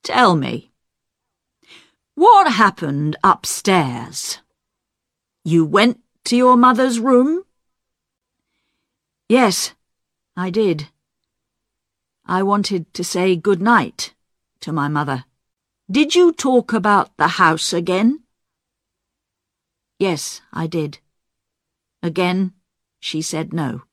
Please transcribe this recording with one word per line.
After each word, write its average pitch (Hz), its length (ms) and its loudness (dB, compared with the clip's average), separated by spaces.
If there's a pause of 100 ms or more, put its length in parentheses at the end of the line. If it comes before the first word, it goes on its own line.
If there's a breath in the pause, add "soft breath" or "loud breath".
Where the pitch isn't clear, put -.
"Tell 220 320 2
me, 120 380 -6 (1400 soft breath)
what 359 480 6
happened 151 580 -2
upstairs? - 1200 -2 (1000)
You 165 200 2
went 202 380 0 (220)
to 240 120 -2
your 254 200 6
mother's 247 420 2
room?" 269 460 2 (1800)
"Yes, 226 460 0 (600)
I 185 140 -6
did. 175 400 -2 (1400)
I 185 120 0
wanted 196 500 -2
to - 100 -10
say 180 340 0
good 175 260 -2
night - 520 0 (460)
to 151 100 -14
my 147 160 -4
mother." 143 380 -6 (640)
"Did 294 240 0
you 349 160 6
talk 254 440 0
about 202 420 0
the 165 260 -2
house - 300 0
again?" 185 500 0 (1800)
"Yes, 180 440 -6 (100)
I 160 140 -6
did. 156 340 -6 (1000)
Again, 180 500 -2 (480)
she 156 220 -8
said 156 320 -8
no. 131 380 -8